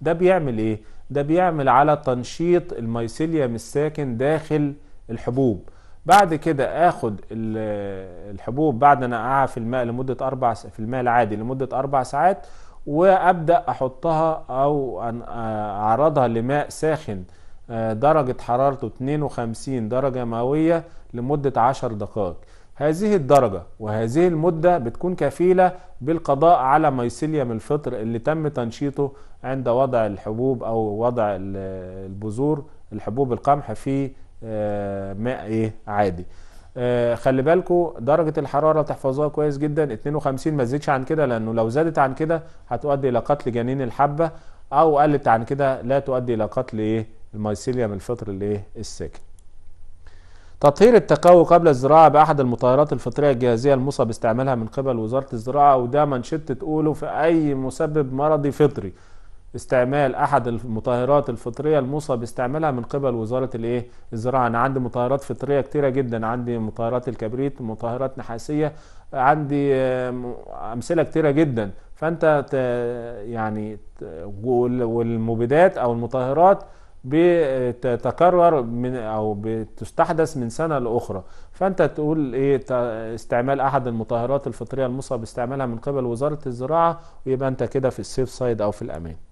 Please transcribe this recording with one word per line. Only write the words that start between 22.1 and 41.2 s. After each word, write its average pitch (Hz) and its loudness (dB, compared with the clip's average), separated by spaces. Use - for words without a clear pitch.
هذه 170 0
الدرجة 127 4
وهذه 113 2
المدة 170 2
بتكون 151 -4
كفيلة 180 4
بالقضاء 156 4
على 143 4
ميسيليوم 127 -2
الفطر 127 -4
اللي 113 -4
تم 156 -2
تنشيطه 139 -4
عند 127 -2
وضع 123 2
الحبوب 113 -2
أو 113 -2
وضع 113 0
ال-، 95 -6
البذور 113 -4
الحبوب 120 -2
القمح 139 0
في، 135 -4
آه، 101 -4
ماء 110 -6
إيه؟ 110 0
عادي. 101 0
آه، 120 2
خلي 131 2
بالكوا 175 2
درجة 151 2
الحرارة 156 2
تحفظوها 139 -2
كويس 147 -2
جدًا، 147 0
اتنين 143 -4
وخمسين، 143 -2
ما 135 2
تزيدش 139 -2
عن 131 0
كده، 156 0